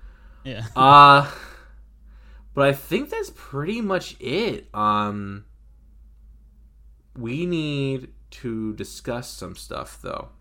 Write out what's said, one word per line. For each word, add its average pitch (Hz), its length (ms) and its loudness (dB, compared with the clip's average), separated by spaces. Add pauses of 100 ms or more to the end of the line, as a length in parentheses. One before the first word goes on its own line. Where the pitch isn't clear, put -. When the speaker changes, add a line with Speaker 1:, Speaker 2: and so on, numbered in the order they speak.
(440)
Speaker 1:
Yeah. 117 260 -10
<laughs> - 60 -12
Speaker 2:
Uh, 143 540 10 (1200)
but 139 140 4
I 139 40 4
think 202 380 -4
that's 440 240 -8
pretty 165 460 -8
much 190 400 -4
it. 160 540 -6
Um, 104 680 -2 (1700)
we 127 300 -6
need 143 640 -4 (220)
to 110 440 -8
discuss 120 540 -10
some 90 280 -14
stuff, - 440 -14
though. - 300 -12 (100)